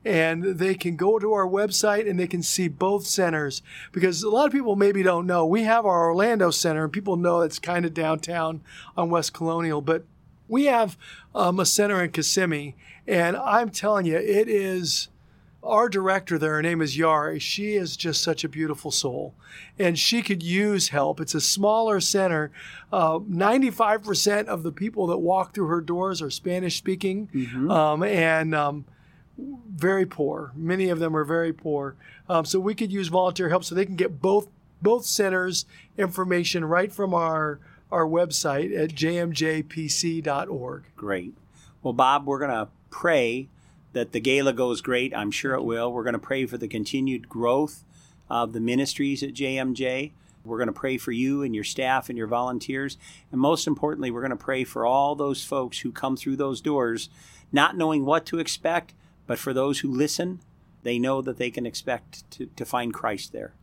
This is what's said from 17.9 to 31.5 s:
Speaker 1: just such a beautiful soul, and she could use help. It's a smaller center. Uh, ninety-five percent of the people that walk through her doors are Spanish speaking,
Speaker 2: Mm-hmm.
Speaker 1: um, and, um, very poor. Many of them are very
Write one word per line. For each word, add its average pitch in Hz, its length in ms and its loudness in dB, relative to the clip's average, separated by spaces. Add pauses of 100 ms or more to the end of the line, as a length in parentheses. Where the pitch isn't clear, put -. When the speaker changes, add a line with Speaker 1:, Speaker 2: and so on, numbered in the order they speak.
Speaker 1:
just 160 260 -2
such 160 220 -2
a 160 40 -4
beautiful 151 440 -6
soul, 135 420 -4 (420)
and 170 220 2
she 233 240 2
could 190 180 0
use 190 500 2
help. 143 300 0
It's 156 140 -4
a 151 60 0
smaller 214 580 2
center. 170 540 2 (400)
Uh, 165 340 2
ninety-five 214 800 2
percent 208 420 2
of 190 160 -4
the 165 80 -2
people 202 380 -4
that 170 100 0
walk 180 340 0
through 196 140 -2
her 170 140 0
doors 175 420 -2
are 139 80 -6
Spanish 180 460 -4
speaking, 190 580 -2
Speaker 2:
Mm-hmm. 127 380 -2
Speaker 1:
um, 156 320 4
and, 160 500 2
um, 147 300 0 (540)
very 196 680 -2
poor. 151 500 -4
Many 180 320 0
of 170 100 0
them 160 160 0
are 156 100 2
very 165 280 0